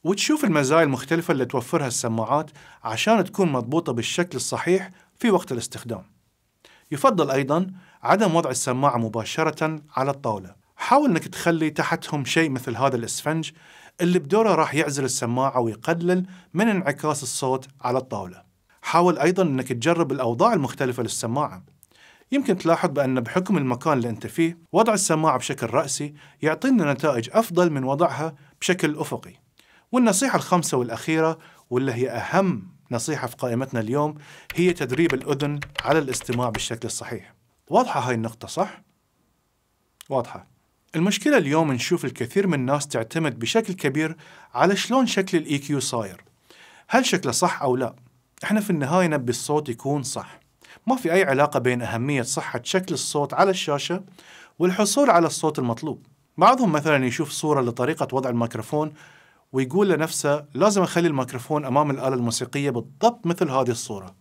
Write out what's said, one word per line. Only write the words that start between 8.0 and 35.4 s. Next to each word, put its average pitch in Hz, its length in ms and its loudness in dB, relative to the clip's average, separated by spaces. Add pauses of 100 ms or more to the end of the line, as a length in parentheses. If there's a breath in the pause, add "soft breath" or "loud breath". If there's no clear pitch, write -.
عدم 175 320 2
وضع 165 140 2
السماعة 127 480 0
مباشرة 151 840 -2 (140)
على 139 160 0
الطاولة. 107 440 -6 (200)
حاول 277 340 4
أنك 165 180 0
تخلي 160 420 0
تحتهم 151 560 -4
شيء 160 240 2
مثل 120 280 -6
هذا 131 180 2
الإسفنج 147 560 -4 (500 loud breath)
اللي 175 180 4
بدوره 190 360 2
راح 151 200 0
يعزل 143 300 0
السماعة 127 540 0
ويقلل 170 680 0 (280 loud breath)
من 214 160 2
انعكاس 151 540 -2
الصوت 131 440 -4 (140)
على 123 160 -2
الطاولة. 101 460 -8 (380 soft breath)
حاول 170 380 2
أيضًا 185 240 2
أنك 131 240 0
تجرب 143 440 0
الأوضاع 127 420 2
المختلفة 131 500 -2
للسماعة. 113 600 -4 (680 soft breath)
يمكن 262 260 0
تلاحظ 165 320 2
بأن 131 300 0
بحكم 185 380 0
المكان 139 360 0
اللي 120 160 0
أنت 113 180 -8
فيه، 165 300 -2 (140)
وضع 220 220 4
السماعة 160 440 2
بشكل 123 300 -4
رأسي 147 460 -2 (280 loud breath)
يعطينا 165 520 2
نتائج 123 400 0
أفضل 180 360 2
من 139 140 -2
وضعها 143 520 -2 (260 soft breath)
بشكل 165 360 0
أفقي. 143 360 -8 (580 soft breath)
والنصيحة 240 440 2
الخامسة 170 420 0
والأخيرة، 160 600 0 (320 loud breath)
واللي 127 240 0
هي 123 160 -2
أهم 160 640 -2 (160)
نصيحة 131 360 -4
في - 80 -10
قائمتنا 123 440 -2
اليوم 143 360 -2 (400 loud breath)
هي 175 180 4
تدريب 156 400 0
الأذن 143 460 -2 (240)